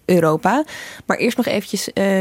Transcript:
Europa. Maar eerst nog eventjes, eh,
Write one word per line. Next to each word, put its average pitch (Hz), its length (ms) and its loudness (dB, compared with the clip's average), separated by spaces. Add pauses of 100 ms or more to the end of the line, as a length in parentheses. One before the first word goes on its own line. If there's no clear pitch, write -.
Europa. 180 600 2 (420)
Maar - 100 0
eerst - 200 0
nog 247 100 0
eventjes, - 460 -4
eh, 196 140 0 (140)